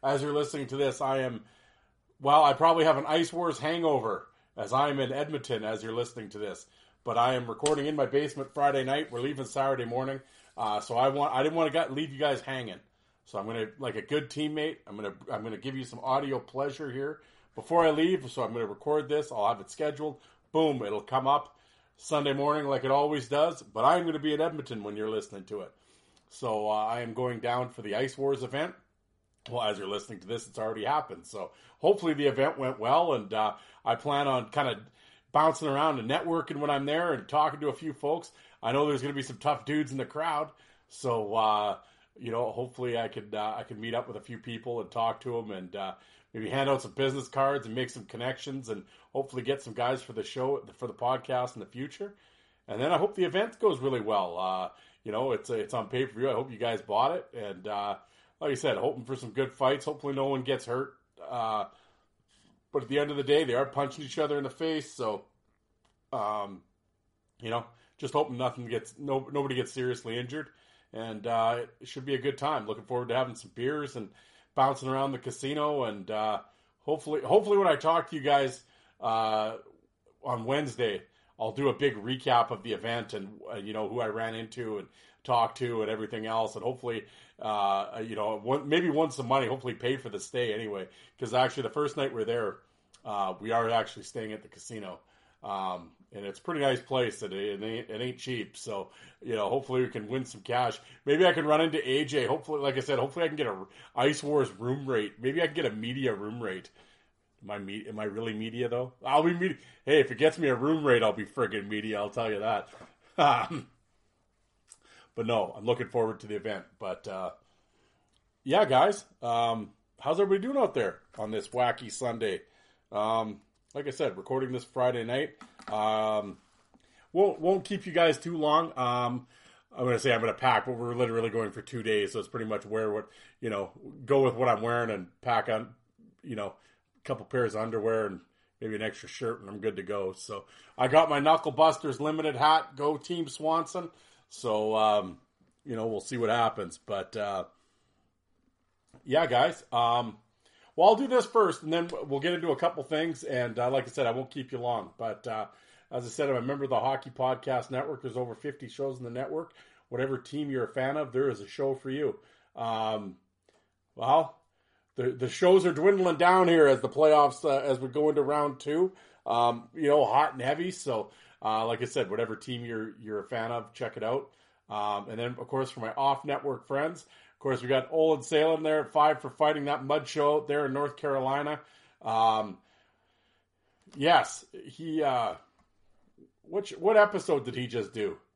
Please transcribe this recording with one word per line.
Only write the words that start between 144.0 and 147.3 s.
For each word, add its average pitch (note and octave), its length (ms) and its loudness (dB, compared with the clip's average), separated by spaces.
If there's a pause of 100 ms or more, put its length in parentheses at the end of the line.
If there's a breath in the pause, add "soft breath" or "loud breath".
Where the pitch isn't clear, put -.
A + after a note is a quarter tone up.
So, G#2+ 460 0
um, G#2 440 4 (440)
you A#2+ 140 -8
know, A2+ 100 -2
we'll G#2+ 140 -4
see - 160 -8
what A#2 120 2
happens. A2 480 0
But, G2 380 -6
uh, G2+ 300 -2 (1600)